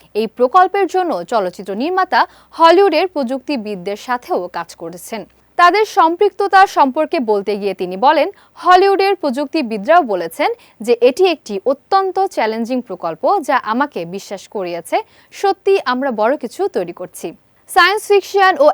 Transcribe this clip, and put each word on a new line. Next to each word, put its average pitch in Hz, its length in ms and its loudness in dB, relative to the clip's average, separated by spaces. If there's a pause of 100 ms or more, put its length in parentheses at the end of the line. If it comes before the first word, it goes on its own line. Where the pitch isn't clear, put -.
(140)
এই 220 120 -2
প্রকল্পের 370 600 2
জন্য 311 380 -4
চলচ্চিত্র 196 500 -4
নির্মাতা 302 520 0 (320)
হলিউডের 339 500 4
প্রযুক্তিবিদদের 226 880 -8
সাথেও 247 520 -6
কাজ 170 260 -12
করেছেন। 180 500 -14 (320)
তাদের 359 280 4
সম্পৃক্ততা 392 840 2
সম্পর্কে 311 540 0
বলতে 208 360 -2
গিয়ে 196 180 -4
তিনি 185 220 -8
বলেন, 294 340 2 (240)
"হলিউডের 381 600 4
প্রযুক্তিবিদরাও 277 840 0
বলেছেন 208 500 -4 (280)
যে 233 200 0
এটি 269 260 4
একটি 233 400 -2
অত্যন্ত 381 600 -2
চ্যালেঞ্জিং 233 560 -4
প্রকল্প 269 580 -4
যা 277 160 -2
আমাকে 233 480 -4
বিশ্বাস 190 440 -14
করিয়েছে, 180 540 -6 (280)
সত্যি 392 540 0
আমরা 254 260 -2
বড় 226 260 0
কিছু 320 320 -6
তৈরি 180 240 -6
করছি।" - 400 -14 (360)
সায়েন্স 381 400 2
ফিকশন 381 500 2
ও 294 140 4